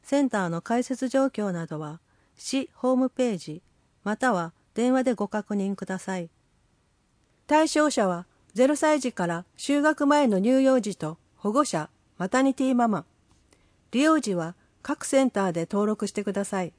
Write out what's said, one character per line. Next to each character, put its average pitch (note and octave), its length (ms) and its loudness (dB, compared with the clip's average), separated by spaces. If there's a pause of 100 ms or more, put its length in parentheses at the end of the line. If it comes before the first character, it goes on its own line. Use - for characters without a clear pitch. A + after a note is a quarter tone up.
セ C#4+ 200 0
ン C4 60 2
タ G3 180 -2
ー - 20 -2
の E3+ 120 -4
開 A#3+ 240 -2
設 C4 240 -6
状 C4+ 200 2
況 G#3 240 -4
な E3 140 -6
ど D3+ 140 -8
は、 D#3 200 -12 (360)
市 - 380 -6
ホ B3+ 180 -2
ー B3+ 40 2
ム B3+ 120 2
ペ B3 240 -2
ー F3+ 60 -6
ジ、 D#3 240 -12 (420)
ま G#3 140 -4
た B3 160 0
は E3+ 180 -2 (220)
電 B3 180 0
話 C4 120 2
で B3 100 2
ご G#3 140 -4
確 G#3 260 -6
認 G3 200 -2
く F#3+ 120 -10
だ F#3+ 120 -6
さ F#3 200 -6
い。 E3+ 100 -8 (1200)
対 D#4 220 4
象 D4+ 200 2
者 A3 180 0
は、 F3+ 200 -4 (260)
ゼ B3 140 4
ロ D4 100 2
歳 D4+ 240 2
児 B3+ 120 -4
か F3+ 140 -4
ら E3+ 200 -4 (100)
就 C#4+ 240 0
学 D4+ 260 2
前 D4 200 4
の G3+ 120 2
乳 B3+ 240 4
幼 C4 180 4
児 G3+ 180 -6
と D#3 180 -8 (200)
保 G#3 160 -4
護 C#4+ 120 2
者、 D#3 240 -4 (300)
マ F#3 100 -4
タ B3+ 140 2
ニ C4+ 100 4
テ C4 120 -2
ィ C4 100 2
マ A#3+ 140 4
マ。 F#3+ 180 -2 (840)
利 B3 100 2
用 D#4 180 4
時 G3+ 140 -4
は E3+ 200 -4 (280)
各 - 220 -8
セ C4+ 200 4
ン B3 60 2
タ G3 180 0
ー E3+ 40 -2
で E3 180 -4
登 G#3 180 0
録 G#3+ 180 -2
し - 60 -8
て G#3 100 -4
く G3+ 100 -4
だ G3+ 120 -2
さ F#3+ 200 -4
い。 D#3+ 140 -10